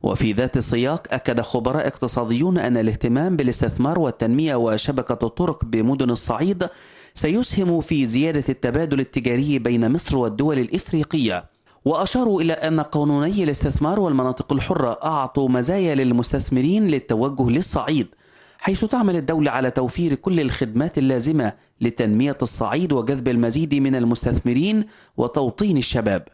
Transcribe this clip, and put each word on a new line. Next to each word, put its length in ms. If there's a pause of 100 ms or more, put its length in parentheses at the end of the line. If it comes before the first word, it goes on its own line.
وفي 300
ذات 260
السياق، 540
أكد 300
خبراء 460
اقتصاديون 680
أن 200
الاهتمام 580
بالاستثمار 640
والتنمية 560
وشبكة 680
الطرق 400
بمدن 440
الصعيد 580 (460)
سيسهم 680
في 240
زيادة 440
التبادل 500
التجاري 600
بين 320
مصر 260
والدول 420
الإفريقية. 1000 (280)
وأشاروا 560
إلى 120
أن 260
قانوني 640
الاستثمار 560
والمناطق 540
الحرة 500
أعطوا 460
مزايا 460
للمستثمرين 920
للتوجه 640
للصعيد، 580 (520)
حيث 260
تعمل 300
الدولة 360
على 200
توفير 420
كل 260
الخدمات 580
اللازمة 560 (280)
لتنمية 600
الصعيد 520
وجذب 340
المزيد 480
من 200
المستثمرين 880 (320)
وتوطين 600
الشباب. 460 (100)